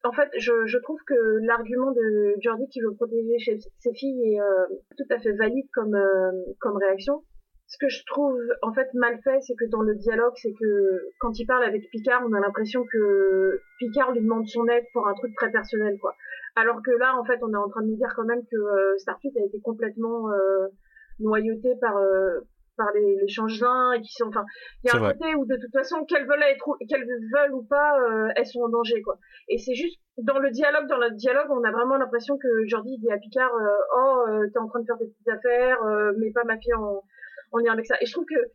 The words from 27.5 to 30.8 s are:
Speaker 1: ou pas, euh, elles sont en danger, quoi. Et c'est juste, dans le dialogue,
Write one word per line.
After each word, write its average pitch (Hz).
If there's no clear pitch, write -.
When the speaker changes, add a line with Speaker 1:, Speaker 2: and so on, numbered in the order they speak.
Speaker 1:
ou 247
pas, 285
euh, 220
elles 240
sont 240
en 233
danger, 233
quoi. 202
Et 233
c'est 254
juste, 339
dans 269
le 277
dialogue, 285